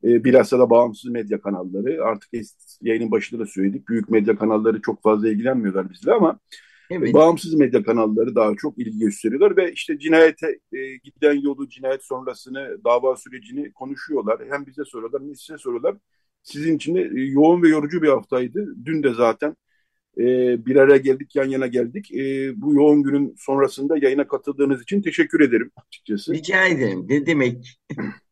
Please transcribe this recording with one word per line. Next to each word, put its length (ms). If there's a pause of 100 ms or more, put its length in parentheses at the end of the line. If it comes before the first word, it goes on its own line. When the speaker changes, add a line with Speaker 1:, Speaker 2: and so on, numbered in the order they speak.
Speaker 1:
E, 200
bilhassa 360
da 100
bağımsız 420
medya 300
kanalları. 640
Artık 300
es-, 480
yayının 300
başında 280
da 60
söyledik. 440
Büyük 200
medya 280
kanalları 440
çok 220
fazla 260
ilgilenmiyorlar 600
bizle 220
ama 280 (500)
Speaker 2:
Evet. 240
Speaker 1:
bağımsız 400
medya 300
kanalları 520
daha 200
çok 220
ilgi 220
gösteriyorlar 580
ve 140
işte 280
cinayete, 480
e, 560
giden 300
yolu, 360
cinayet 340
sonrasını, 840
dava 300
sürecini 580
konuşuyorlar. 680 (100)
Hem 160
bize 200
soruyorlar, 360
hem 140
size 220
soruyorlar. 380 (480)
Sizin 320
için 200
de, 60
e, 200
yoğun 420
ve 60
yorucu 320
bir 60
haftaydı. 680 (100)
Dün 180
de 100
zaten, 420 (600)
e, 60 (420)
bir 100
araya 220
geldik, 380
yan 140
yana 180
geldik. 460
E, 380 (100)
bu 120
yoğun 300
günün 340
sonrasında 600
yayına 300
katıldığınız 540
için 200
teşekkür 380
ederim 320 (160)
açıkçası. 460
Speaker 2:
Rica 320
ederim. 440
Ne 160
demek? 540 (520)